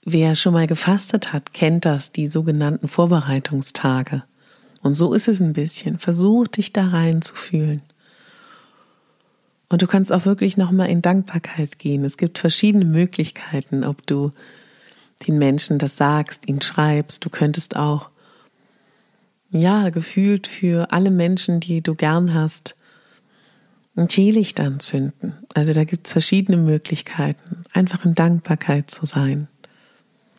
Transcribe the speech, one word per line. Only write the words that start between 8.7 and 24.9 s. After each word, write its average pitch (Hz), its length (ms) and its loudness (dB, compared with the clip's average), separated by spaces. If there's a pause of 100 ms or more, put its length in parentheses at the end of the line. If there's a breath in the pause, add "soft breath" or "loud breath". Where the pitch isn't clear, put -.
Und 175 120 2
du 180 60 2
kannst 196 240 0
auch 180 140 0
wirklich 196 320 0
noch 180 140 0
mal 185 180 2
in 170 120 2
Dankbarkeit 175 800 -2
gehen. 143 240 -2
Es 139 140 -4
gibt - 220 -2
verschiedene 202 460 2
Möglichkeiten, 160 1000 -2
ob 143 220 -6
du 143 260 -2 (960 loud breath)
den 151 120 2
Menschen 143 420 2
das 139 160 -2
sagst, 147 540 0
ihnen 139 120 -4
schreibst. 151 600 0
Du 160 60 -8
könntest - 480 -2
auch, 147 320 -2 (1400 soft breath)
ja, 185 400 2
gefühlt 190 560 0
für 170 460 -2
alle 190 180 2
Menschen, 175 520 0
die 165 200 -4
du 160 140 -2
gern 165 380 2
hast, 156 420 -4 (1200 soft breath)
ein 170 120 2
Teelicht 202 520 2
anzünden. 139 800 -4 (160)